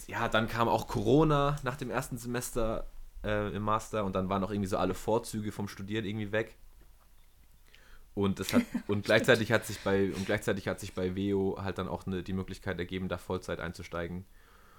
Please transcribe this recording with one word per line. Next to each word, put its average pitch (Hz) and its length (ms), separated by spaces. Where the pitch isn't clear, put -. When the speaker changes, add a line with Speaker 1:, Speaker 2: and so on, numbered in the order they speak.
Speaker 1:
ja, 117 200
dann 110 200
kam 117 180
auch 113 200
Corona 143 760
nach 127 140
dem 123 140
ersten 127 260
Semester, 120 680
äh, 104 320
im 101 100
Master 107 420
und 95 80
dann 95 160
waren 98 140
auch 92 60
irgendwie 101 180
so 104 100
alle 92 160
Vorzüge 107 580
vom 104 160
Studieren 104 380
irgendwie 104 260
weg. 110 240
Und 98 260
das - 120
hat, 240 100
Speaker 2:
<laughs> - 100
Speaker 1:
und - 100
Speaker 2:
Stimmt. 101 220
Speaker 1:
gleichzeitig 113 480
hat 107 140
sich 104 140
bei, 98 320
und 95 140
gleichzeitig 104 420
hat 92 120
sich 98 140
bei 92 200
Veo 98 480
halt 95 160
dann 92 100
auch 90 180
eine, 92 160
die 95 100
Möglichkeit 92 460
ergeben, 92 300
da 90 100
Vollzeit 90 420
einzusteigen. 87 640